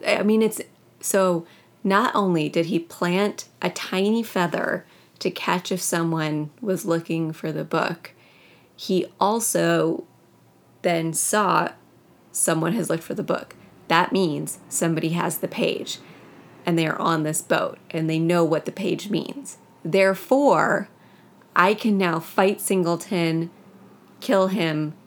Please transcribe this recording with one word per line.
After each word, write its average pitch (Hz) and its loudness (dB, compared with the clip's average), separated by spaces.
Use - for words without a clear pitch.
I, 202 0
I - -2
mean, 220 4
it's, 220 0
so 180 0
not 202 2
only 180 2
did 160 0
he 170 0
plant 190 -2
a 175 0
tiny 208 -2
feather - -2
to - -2
catch - -4
if 180 -4
someone 156 -2
was 190 -4
looking 165 -2
for 156 -8
the 156 -6
book, - -4
he - -2
also 170 0
then 165 0
saw 180 2
someone 165 0
has 196 -4
looked 165 -2
for - -8
the 202 -6
book. - -6
That 165 4
means 151 0
somebody 160 0
has 165 -2
the - -6
page, - -4
and 170 2
they 160 2
are - -2
on 165 2
this 151 -2
boat, - 0
and 160 -2
they 160 0
know 170 4
what 156 2
the 190 -6
page 190 -4
means. - -6
Therefore, 190 2
I 190 6
can 208 2
now 170 2
fight 202 2
Singleton, 170 0
kill 190 2
him, 156 -2